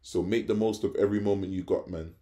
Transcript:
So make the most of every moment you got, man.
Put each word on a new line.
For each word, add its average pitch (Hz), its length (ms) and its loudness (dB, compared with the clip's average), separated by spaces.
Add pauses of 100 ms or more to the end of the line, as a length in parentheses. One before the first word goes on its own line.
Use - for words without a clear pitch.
So 90 200 -2
make 107 260 0
the 107 60 2
most 107 280 0
of - 140 -2
every 101 240 4
moment 98 320 0
you 92 100 -4
got, 85 260 -2
man. 82 340 -8